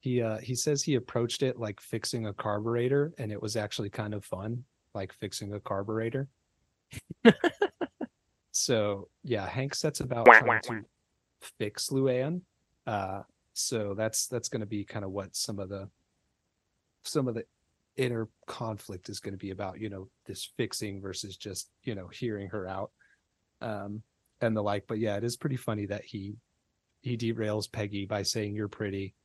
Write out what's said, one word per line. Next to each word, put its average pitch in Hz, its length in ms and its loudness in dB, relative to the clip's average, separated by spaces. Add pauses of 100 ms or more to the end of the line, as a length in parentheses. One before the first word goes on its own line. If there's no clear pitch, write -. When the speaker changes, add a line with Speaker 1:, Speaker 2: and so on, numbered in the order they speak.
Speaker 1:
He, 123 200 0
uh, 110 180 -2
he 117 160 -6
says 143 280 0
he 147 120 2
approached 117 460 0
it 131 160 0
like 107 220 -6
fixing 113 480 -6
a 101 60 -6
carburetor, 120 840 0
and 110 140 -6
it 104 100 -6
was 107 140 -4
actually 104 340 -2
kind 107 240 -4
of 101 120 -6
fun, 110 400 -6 (280)
like 98 200 -6
fixing 101 400 -8
a 101 80 -6
carburetor. 110 680 -2 (960)
Speaker 2:
<laughs> 233 80 12 (1200)
Speaker 1:
So, 104 580 0 (140)
yeah, 107 240 -2
Hank 131 280 -4
sets - 240 -2
about 120 280 8
Speaker 3:
Wah, 113 120 12
Speaker 1:
trying 117 80 4
Speaker 3:
wah, 113 120 4
Speaker 1:
to 120 140 -6
Speaker 3:
wah. 113 60 -4 (800)
Speaker 1:
fix - 300 -4
Luann. 135 520 2 (460)
Uh, 98 340 -2 (320)
so 107 400 -2
that's, 110 340 0
that's 120 220 -4
gonna 110 160 -4
be 104 180 -6
kinda 101 240 -6
what 95 280 -6
some 104 240 -4
of 95 100 -6
the, 98 200 -8 (1120)
some 135 240 -2
of 117 80 -4
the 113 100 -8 (520)
inner 120 320 -2 (180)
conflict 107 640 -8
is 98 100 -10
gonna 98 180 -10
be 95 140 -10
about, 95 280 -8
you 107 100 -6
know, 95 200 -12 (160)
this - 320 -12
fixing 104 440 -4
versus 95 360 -10
just, - 320 -10 (140)
you 117 100 -4
know, 95 140 -8
hearing 101 420 -6
her 92 180 -6
out, 95 240 -6 (680)
um, 104 400 -6 (400)
and 113 160 2
the 107 60 0
like. 104 240 0
But 107 120 -4
yeah, 107 180 0
it 107 60 -4
is 120 140 -4
pretty 127 200 -2
funny 104 300 -4
that 101 160 -6
he, 101 320 -10 (680)
he 123 160 -4
derails 110 540 -2
Peggy 104 340 -4
by 101 180 -2
saying, 104 320 -2
"You're 107 120 -4
pretty." 98 460 -6 (120)